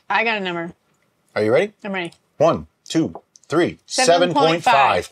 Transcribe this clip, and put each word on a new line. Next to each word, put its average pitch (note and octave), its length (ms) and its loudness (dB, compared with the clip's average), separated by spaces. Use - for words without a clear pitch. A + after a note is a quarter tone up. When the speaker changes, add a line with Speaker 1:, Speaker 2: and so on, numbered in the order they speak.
Speaker 1:
I G3 140 0
got A3+ 140 -2
a - 20 -6
number. F3 340 -6
Speaker 2:
Are G#2+ 80 0
you A2 100 0
ready? G3 200 0
Speaker 1:
I'm G3+ 100 -8
ready. F3 200 -8
Speaker 2:
One, C#3 280 0
two, D3 340 -2
three. D3 380 0
Speaker 1:
Seven F3 480 2
point E3 300 2
five. - 420 2
Speaker 2:
Seven - 0 -
point - 20 -16
five. - 40 -20